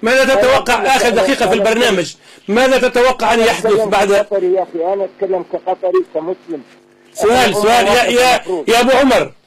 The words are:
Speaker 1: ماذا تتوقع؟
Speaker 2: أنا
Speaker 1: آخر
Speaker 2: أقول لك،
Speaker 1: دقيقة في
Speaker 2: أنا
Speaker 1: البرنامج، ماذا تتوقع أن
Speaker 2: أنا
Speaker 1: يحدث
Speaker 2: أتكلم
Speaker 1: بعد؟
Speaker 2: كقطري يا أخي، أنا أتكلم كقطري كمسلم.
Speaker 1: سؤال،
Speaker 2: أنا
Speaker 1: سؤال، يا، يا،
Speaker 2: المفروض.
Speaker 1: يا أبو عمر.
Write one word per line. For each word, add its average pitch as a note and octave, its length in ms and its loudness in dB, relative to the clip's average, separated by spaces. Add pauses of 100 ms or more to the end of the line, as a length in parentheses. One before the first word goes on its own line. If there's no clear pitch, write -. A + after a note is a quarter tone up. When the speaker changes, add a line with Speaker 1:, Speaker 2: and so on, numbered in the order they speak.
Speaker 1:
ماذا C4 340 2
تتوقع؟ B3+ 460 0
Speaker 2:
أنا C4+ 140 0
Speaker 1:
آخر B3 120 0
Speaker 2:
أقول A3+ 100 0
لك، - 60 2
Speaker 1:
دقيقة C#4 140 0
في A3 160 0
Speaker 2:
أنا - 0 -
Speaker 1:
البرنامج، A3 600 -2 (320)
ماذا B3 420 2
تتوقع B3 440 0
أن A#3 60 0
Speaker 2:
أنا A3+ 80 2
Speaker 1:
يحدث A3 180 -2
Speaker 2:
أتكلم G#3+ 240 0
Speaker 1:
بعد؟ G3+ 240 0
Speaker 2:
كقطري G3+ 400 0
يا F#3 100 0
أخي، E3+ 300 -4
أنا G3 120 -4
أتكلم F#3 480 -6
كقطري F#3 600 -4
كمسلم. D#3+ 480 -8 (520)
Speaker 1:
سؤال، G#3+ 180 -2
Speaker 2:
أنا A#3+ 220 2
Speaker 1:
سؤال، G#3+ 340 2
يا، A#3+ 160 2
يا، B3 320 2
Speaker 2:
المفروض. F3 340 -6
Speaker 1:
يا A#3 100 4
أبو B3 120 2
عمر. B3 400 2 (160)